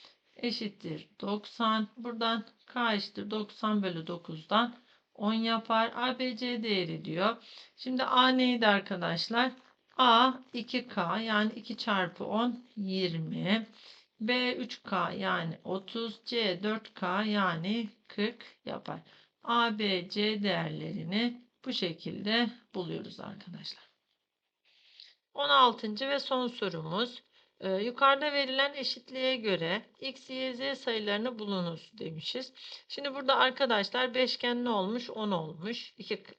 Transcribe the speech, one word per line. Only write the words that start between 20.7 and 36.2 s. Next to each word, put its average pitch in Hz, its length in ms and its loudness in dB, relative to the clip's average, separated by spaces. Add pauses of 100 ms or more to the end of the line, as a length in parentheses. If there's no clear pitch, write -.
bu 262 80 -4
şekilde 202 800 -2 (240)
buluyoruz 165 460 -8
arkadaşlar. - 680 -14 (1500)
On 285 140 0
altıncı 247 600 6
ve 277 100 2
son 254 300 0
sorumuz. 190 720 -4 (380)
Ee, 190 100 -2
yukarıda 269 640 4
verilen 277 420 2
eşitliğe 262 600 -2
göre 196 460 0 (180)
x, 262 300 -10
y, 262 240 -4
z 269 240 -4
sayılarını 220 600 -2
bulunuz 185 600 -4
demişiz. 165 540 -6 (360)
Şimdi 277 260 -6
burada 269 220 4
arkadaşlar 247 800 2
beşgen 247 500 2
ne 247 60 0
olmuş? 214 400 0
On 214 200 -2
olmuş. 170 680 -4
İki 214 240 -6